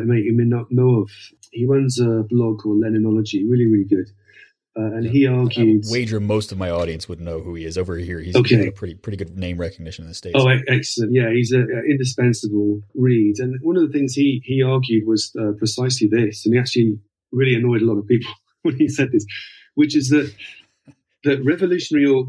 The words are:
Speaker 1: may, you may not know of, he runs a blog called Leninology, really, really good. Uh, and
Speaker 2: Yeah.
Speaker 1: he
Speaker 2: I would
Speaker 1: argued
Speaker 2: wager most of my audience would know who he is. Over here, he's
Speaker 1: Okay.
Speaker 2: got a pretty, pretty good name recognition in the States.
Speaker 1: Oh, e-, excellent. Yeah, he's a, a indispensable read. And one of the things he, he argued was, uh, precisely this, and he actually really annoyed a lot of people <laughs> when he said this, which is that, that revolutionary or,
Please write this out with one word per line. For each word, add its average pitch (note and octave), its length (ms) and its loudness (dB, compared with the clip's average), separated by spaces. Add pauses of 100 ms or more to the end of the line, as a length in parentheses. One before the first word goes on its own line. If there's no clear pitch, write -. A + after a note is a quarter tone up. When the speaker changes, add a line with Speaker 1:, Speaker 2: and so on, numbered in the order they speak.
Speaker 1:
may, A#2 160 2
you A2+ 140 0
may A#2 100 2
not A#2 260 -2
know B2+ 300 4
of, G2 100 -4 (400)
he A#2+ 140 -4
runs C3 340 2
a A2+ 300 2
blog A2+ 320 0
called G#2 200 0
Leninology, A2 680 0
really, B2 180 4
really G#2 180 4
good. G2 220 0 (720)
Uh, A2 60 -4 (120)
and A#2 100 -4
Speaker 2:
Yeah. A2+ 60 -4
Speaker 1:
he C3+ 160 4
Speaker 2:
I B2+ 40 2
would B2+ 80 0 (180)
Speaker 1:
argued A2 320 4
Speaker 2:
wager A2+ 320 -2
most G#2 320 -2
of F#2+ 40 -8
my F#2 120 -4
audience E2+ 400 -4
would E2+ 100 -10
know E2+ 220 -8
who E2+ 140 -10
he D#2+ 100 -10
is. E2 120 -8
Over F2+ 200 -4
here, F2 240 -8
he's F2 140 -4
Speaker 1:
Okay. B2 220 4
Speaker 2:
got G2 100 2
a - 40 -6
pretty, E2+ 240 -12
pretty G2+ 220 -10
good F2 200 -10
name F2+ 200 -6
recognition E2+ 480 -10
in E2 40 -18
the E2 60 -18
States. F2 240 -6
Speaker 1:
Oh, C3 100 4
e-, C3 180 4
excellent. A#2 460 -2
Yeah, A#2 200 2
he's A#2+ 180 0
a, B2+ 80 4
a B2 300 -2
indispensable A2 920 0 (140)
read. A2+ 440 2
And B2+ 220 -4
one E3 140 0
of F3 100 4
the C3+ 60 -2
things C#3 220 -2
he, C3+ 320 0
he C3 180 0
argued B2+ 420 0
was, A2 320 -2
uh, G#2+ 200 -2
precisely B2+ 500 -2
this, A2 380 0
and A2+ 100 2
he B2 40 4
actually A#2 380 0 (340)
really B2+ 240 2
annoyed A#2 260 2
a A2+ 40 0
lot A2 120 0
of G#2 100 -6
people A2+ 240 0 (160)
<laughs> - 140 -20
when D#3 160 -2
he D3 100 2
said C3 240 -2
this, G#2 140 0 (500)
which D3 220 2
is C3 120 0
that, C#3+ 220 2 (960)
that C3+ 180 0
revolutionary E3 600 0
or, C3 240 2